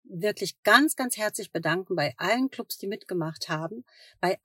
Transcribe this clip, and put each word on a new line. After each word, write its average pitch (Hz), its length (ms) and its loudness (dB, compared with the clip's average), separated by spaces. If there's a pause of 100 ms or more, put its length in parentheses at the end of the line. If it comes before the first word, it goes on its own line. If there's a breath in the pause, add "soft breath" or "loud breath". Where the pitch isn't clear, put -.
wirklich 190 600 -4
ganz, 294 320 8
ganz 254 220 -4
herzlich 214 340 -4
bedanken 165 440 -2
bei 147 220 0
allen 247 320 2
Clubs, - 280 -8
die 196 100 -10
mitgemacht 175 640 -4
haben, 165 340 -6 (380 loud breath)
bei 185 240 0